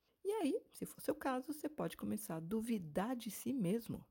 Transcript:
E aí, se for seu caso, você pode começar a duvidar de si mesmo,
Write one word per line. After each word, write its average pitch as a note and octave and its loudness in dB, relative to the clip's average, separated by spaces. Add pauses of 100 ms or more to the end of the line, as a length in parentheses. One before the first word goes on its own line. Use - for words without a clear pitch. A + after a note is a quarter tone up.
(240)
E F#4+ 0
aí, G4 2 (100)
se - -6
for - -8
seu - 2
caso, C4 -2
você D4+ -4
pode F3 -2
começar G#3 -2
a - -4
duvidar G#3+ 0
de A3+ -6
si - -2
mesmo, A3+ 2